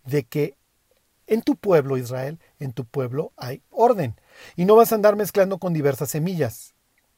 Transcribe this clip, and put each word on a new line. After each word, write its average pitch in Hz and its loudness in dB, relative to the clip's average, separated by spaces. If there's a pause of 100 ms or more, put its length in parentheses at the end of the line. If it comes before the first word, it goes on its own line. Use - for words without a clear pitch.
de 135 -2
que - -4 (680)
en 220 -2
tu 294 -2
pueblo, 139 0
Israel, 127 -8 (220)
en 135 -10
tu 123 -10
pueblo 131 -6
hay 127 -14
orden. 208 0 (420)
Y 175 0
no 208 8
vas 226 8
a 226 0
andar 208 4
mezclando 196 0
con 175 -4
diversas 139 -2
semillas. 156 -4 (420)